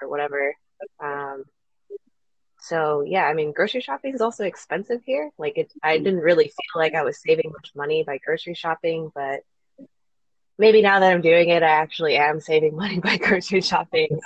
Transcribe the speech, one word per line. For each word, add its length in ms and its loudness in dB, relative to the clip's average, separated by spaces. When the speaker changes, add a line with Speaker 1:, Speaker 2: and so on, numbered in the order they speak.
Speaker 1:
or 80 -12
whatever. 460 -4
Um, 420 -10
so 420 -4
yeah, 220 -2
I 100 0
mean, 180 -4
grocery 280 -2
shopping 340 -8
is 60 -4
also 240 -4
expensive 600 -8
here. 340 -4
Like, 200 -6
it, 140 -4
I 160 2
Speaker 2:
Mm. 60 -6
Speaker 1:
didn't 160 0
really 280 4
feel 280 -12
like 180 0
I 80 0
was 180 -4
saving 320 0
much 220 -20
money 300 -2
by 200 -8
grocery 300 -6
shopping, 600 -4
but 260 -6
maybe 240 8
now 180 4
that 120 6
I'm 80 2
doing 300 6
it, 120 4
I 60 4
actually 480 2
am 240 2
saving 360 2
<laughs> 60 -8
money 180 -6
by 160 0
grocery 440 0
shopping. 480 -2